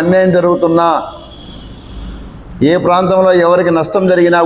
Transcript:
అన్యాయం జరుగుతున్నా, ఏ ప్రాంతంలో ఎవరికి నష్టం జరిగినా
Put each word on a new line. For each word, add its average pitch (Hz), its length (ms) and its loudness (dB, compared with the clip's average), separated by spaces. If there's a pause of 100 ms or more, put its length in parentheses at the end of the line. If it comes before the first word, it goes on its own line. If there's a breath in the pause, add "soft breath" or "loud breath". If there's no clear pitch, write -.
అన్యాయం 185 360 2
జరుగుతున్నా, 170 500 2 (1800)
ఏ - 20 2 (120)
ప్రాంతంలో 185 460 2 (140)
ఎవరికి 175 320 2
నష్టం 160 340 -2
జరిగినా 175 340 4